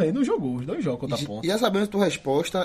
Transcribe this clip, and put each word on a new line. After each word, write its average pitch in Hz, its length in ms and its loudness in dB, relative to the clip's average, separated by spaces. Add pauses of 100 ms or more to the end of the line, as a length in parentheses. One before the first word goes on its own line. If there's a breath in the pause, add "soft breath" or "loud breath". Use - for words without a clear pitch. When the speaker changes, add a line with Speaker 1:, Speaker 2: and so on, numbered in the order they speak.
Speaker 1:
ele 160 80 2
não 262 120 0
jogou 151 340 0
os 123 100 -6
dois 262 160 -4
jogos 131 160 -2
contra 143 180 -4
a - 40 -4
Speaker 2:
E, 147 40 -4
Speaker 1:
Ponte. 110 220 -6
Speaker 2:
e - 20 2
já 208 80 2
sabendo 208 280 2
a - 20 -2
tua 202 180 2
resposta, 151 600 0